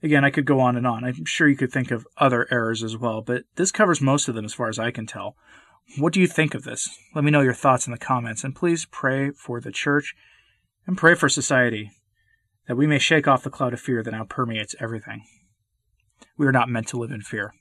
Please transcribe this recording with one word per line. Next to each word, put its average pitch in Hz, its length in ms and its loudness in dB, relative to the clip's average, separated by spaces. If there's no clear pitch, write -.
Again, 147 220 4
I 139 60 6
could 139 160 0
go 135 140 4
on 123 160 2
and 123 100 -2
on. 117 180 -2
I'm 127 220 -6
sure - 200 2
you 143 100 6
could 127 160 -2
think 127 180 -2
of 113 160 -6
other 123 340 2
errors 113 320 -2
as 110 140 -6
well, 110 240 -4
but 123 240 -4
this 185 140 0
covers 175 300 2
most 135 280 2
of 123 60 -4
them 107 120 -8
as 107 80 -12
far 117 140 -6
as 110 100 -8
I 113 120 -2
can 117 160 -8
tell. 101 300 -12
What 156 140 2
do 190 80 2
you 180 60 6
think 160 280 0
of - 80 -8
this? - 260 -8
Let 147 100 0
me 147 60 4
know 147 120 4
your 127 100 4
thoughts 127 340 2
in 131 40 -10
the 117 80 -10
comments, 120 440 -4
and 135 120 -8
please 170 360 -2
pray 135 400 -2
for 120 300 -10
the 107 120 -12
church 143 420 0
and 185 100 -2
pray 165 180 6
for 160 140 2
society, 120 640 0
that 120 100 -4
we 139 100 4
may 151 120 2
shake 151 300 2
off 135 140 4
the 135 80 -8
cloud 123 240 -4
of 117 60 -10
fear 120 220 -2
that - 80 -6
now 110 140 -8
permeates 110 560 -6
everything. 110 440 -10
We 143 80 2
are 135 60 4
not 123 180 4
meant 113 180 -2
to - 80 -8
live 117 140 -6
in 113 100 -10
fear. 104 400 -8